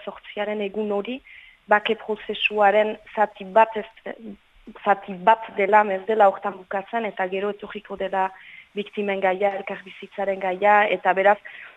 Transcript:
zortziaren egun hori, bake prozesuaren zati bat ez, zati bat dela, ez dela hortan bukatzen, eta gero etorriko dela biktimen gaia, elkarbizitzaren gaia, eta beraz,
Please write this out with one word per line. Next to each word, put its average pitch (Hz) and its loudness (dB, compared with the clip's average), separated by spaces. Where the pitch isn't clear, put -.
zortziaren 208 -8
egun 208 -4
hori, 202 -4
bake 208 2
prozesuaren 214 0
zati 208 -4
bat 220 2
ez, 208 -6
zati 196 0
bat 226 4
dela, 208 4
ez 190 -4
dela 214 4
hortan 196 -2
bukatzen, 196 -6
eta 190 -4
gero 190 -4
etorriko 202 -12
dela 190 -2
biktimen 202 -6
gaia, 196 0
elkarbizitzaren 190 -8
gaia, 196 4
eta 185 0
beraz, 196 4